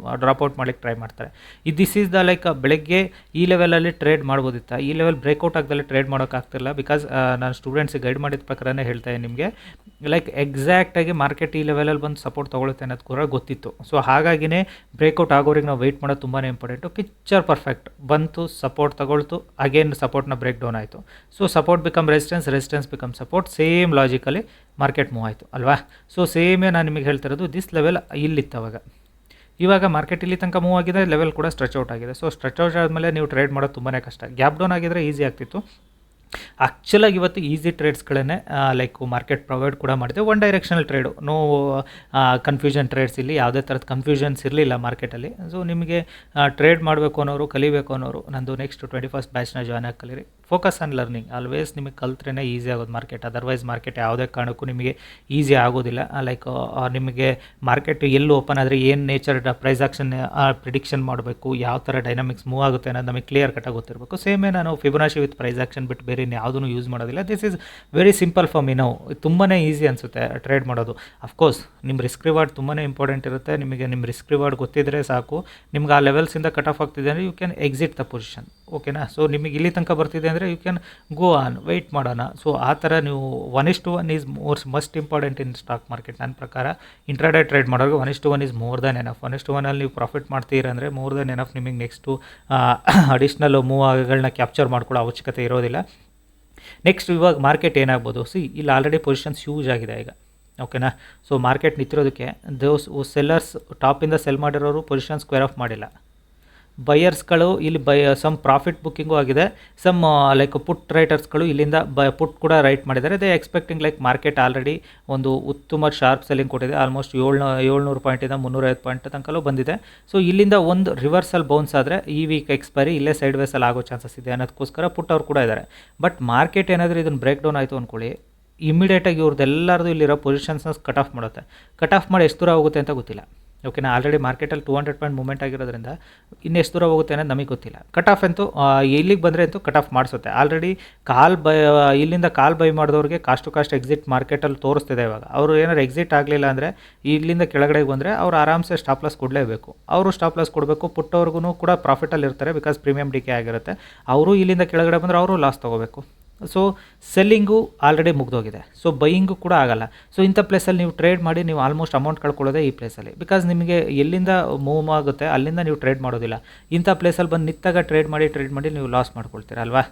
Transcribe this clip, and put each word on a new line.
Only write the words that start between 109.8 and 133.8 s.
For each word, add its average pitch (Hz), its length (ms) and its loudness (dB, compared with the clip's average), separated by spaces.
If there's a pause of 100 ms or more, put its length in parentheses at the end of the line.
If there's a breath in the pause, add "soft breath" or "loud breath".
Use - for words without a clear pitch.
Some, 175 220 4
ಆ, 143 280 6
like, 139 260 2
ಪುಟ್ - 320 -6
ರೈಟರ್ಸ್ಗಳು 156 540 2
ಇಲ್ಲಿಂದ 147 300 2
ಬ-, 139 340 2
ಪುಟ್ - 280 -4
ಕೂಡ 160 160 2
ರೈಟ್ 139 340 4
ಮಾಡಿದ್ದಾರೆ. 135 280 0
They 185 260 2
expecting, 165 380 -6
like, 151 240 -2
market 135 320 0
already 131 480 0 (260 loud breath)
ಒಂದು 135 260 0
ಉತ್ತಮ 151 540 -2
ಶಾರ್ಪ್ 135 360 2
ಸೆಲ್ಲಿಂಗ್ 135 260 -2
ಕೊಟ್ಟಿದೆ. 127 220 -4
Almost 135 440 -2
ಏಳ್ನ-, 135 440 2
ಏಳ್ನೂರು 139 380 2
ಪಾಯಿಂಟಿಂದ 131 320 -2
ಮುನ್ನೂರೈವತ್ತು 131 520 -2
ಪಾಯಿಂಟ್ 127 260 -8
ತನಕಲೂ 147 320 -6
ಬಂದಿದೆ. 139 720 -4
So 196 80 4
ಇಲ್ಲಿಂದ 196 320 4
ಒಂದು 185 400 4
ರಿವರ್ಸಲ್ 160 500 0
ಬೌನ್ಸ್ 147 320 0
ಆದರೆ 147 360 0
ಈ 151 140 -2
ವೀಕ್ 151 260 -2
ಎಕ್ಸ್‌ಪೈರಿ 143 440 0
ಇಲ್ಲೇ 147 180 0
ಸೈಡ್ 135 240 0
ವೇಸಲ್ಲಿ 135 280 0
ಆಗೋ 120 160 0
ಚಾನ್ಸಸ್ 123 380 -12
ಇದೆ 123 120 -8
ಅನ್ನೋದಕ್ಕೋಸ್ಕರ 127 560 -4
ಪುಟ್ 170 240 -4
ಅವ್ರು 156 140 2
ಕೂಡ 143 120 0
ಇದ್ದಾರೆ. - 640 -2
But 175 200 2
ಮಾರ್ಕೆಟ್ 151 500 2
ಏನಾದರೂ 170 280 2
ಇದನ್ನು 156 180 0
ಬ್ರೇಕ್ 139 260 0
ಡೌನ್ 151 120 0
ಆಯಿತು 135 220 -2
ಅಂದ್ಕೊಳ್ಳಿ, 117 420 -8 (420)
ಇಮಿಡಿಯೇಟಾಗಿ 175 560 4
ಇವ್ರದ್ದೆಲ್ಲರದು 156 680 2
ಇಲ್ಲಿರೋ 151 280 4
ಪೊಸಿಷನ್ಸ್ನ 143 560 -4
ಕಟ್ - 260 -4
ಆಫ್ 135 180 -2
ಮಾಡುತ್ತೆ. - 600 -12
ಕಟ್ 165 180 0
ಆಫ್ 185 180 2
ಮಾಡಿ 180 140 6
ಎಷ್ಟು 156 140 0
ದೂರ 175 100 4
ಹೋಗುತ್ತೆ 151 300 4
ಅಂತ 143 120 -4
ಗೊತ್ತಿಲ್ಲ. 135 380 -10 (380)
ಓಕೆನಾ? 127 300 0